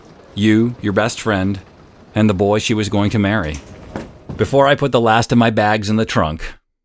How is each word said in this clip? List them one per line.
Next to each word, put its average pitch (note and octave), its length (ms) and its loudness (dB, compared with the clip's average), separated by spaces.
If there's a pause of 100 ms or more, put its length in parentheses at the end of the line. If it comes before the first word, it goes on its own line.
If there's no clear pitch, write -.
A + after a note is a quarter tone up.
(360)
You, A2 460 2
your G#2 120 -4
best G#2+ 260 -2
friend, F#2+ 400 -2 (540)
and G#2+ 160 2
the G2 60 0
boy G2+ 240 0
she A2 160 -2
was G#2 140 -2
going G#2 200 0
to A2 100 -2
marry. F#2+ 380 -2 (800)
Before C#3 300 2
I C#3+ 80 4
put C#3 160 -2
the B2 100 2
last A2+ 300 2
of A#2+ 60 4
my A#2 120 4
bags G#2+ 400 0
in A2 60 0
the A2 100 0
trunk, D#2 480 -4 (320)